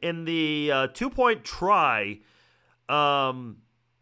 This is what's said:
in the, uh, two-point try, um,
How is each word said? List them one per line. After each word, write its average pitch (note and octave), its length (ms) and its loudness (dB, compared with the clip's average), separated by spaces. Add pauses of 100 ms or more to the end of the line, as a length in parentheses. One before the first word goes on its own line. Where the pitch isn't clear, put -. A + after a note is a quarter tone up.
in E3+ 220 -4
the, D#3 480 0
uh, C3+ 160 2
two-point B3 560 0
try, B2 760 0 (680)
um, C3+ 720 0 (440)